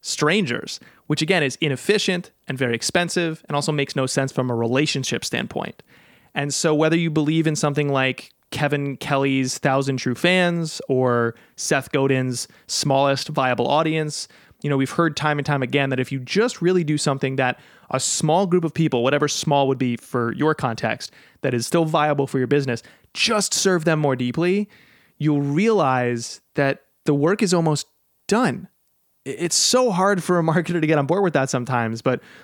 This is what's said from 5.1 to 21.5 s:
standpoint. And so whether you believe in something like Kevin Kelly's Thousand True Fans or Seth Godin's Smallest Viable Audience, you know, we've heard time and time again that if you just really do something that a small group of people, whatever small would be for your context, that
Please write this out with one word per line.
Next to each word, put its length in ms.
standpoint. 560
And 180
so 220
whether 200
you 140
believe 380
in 80
something 340
like 420
Kevin 460
Kelly's 600
Thousand 400
True 180
Fans 720
or 460
Seth 360
Godin's 560
Smallest 600
Viable 380
Audience, 600
you 80
know, 80
we've 140
heard 240
time 240
and 60
time 180
again 260
that 100
if 120
you 80
just 420
really 220
do 140
something 400
that 220
a 80
small 460
group 180
of 100
people, 300
whatever 240
small 400
would 100
be 180
for 380
your 200
context, 580
that 120